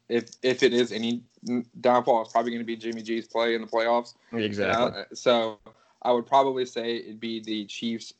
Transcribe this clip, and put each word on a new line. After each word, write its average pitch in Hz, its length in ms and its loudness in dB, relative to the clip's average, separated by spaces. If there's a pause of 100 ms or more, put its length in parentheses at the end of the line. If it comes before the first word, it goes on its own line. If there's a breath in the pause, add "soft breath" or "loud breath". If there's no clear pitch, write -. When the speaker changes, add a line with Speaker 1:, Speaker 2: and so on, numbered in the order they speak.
Speaker 1:
if, 117 220 0 (140)
if 127 180 2
it 127 100 6
is 120 200 2
any 117 320 -4 (260)
n-, 123 160 -4 (160)
downfall, 123 400 4
is 113 100 -10
probably 117 200 0
gonna 117 120 -6
be 113 120 -6
Jimmy 113 260 -8
G's 113 240 -6
play 117 300 0
in 113 60 -4
the 110 60 -10
playoffs. 117 460 0 (180)
Speaker 2:
Exactly. 104 720 0
Speaker 1:
Uh, - 40 -10 (100)
so 113 420 2 (460 soft breath)
I 123 80 2
would 120 160 2
probably 135 380 4
say 117 320 -4
it'd 110 220 -12
be 113 200 -6
the 107 260 -6
Chiefs 113 540 -8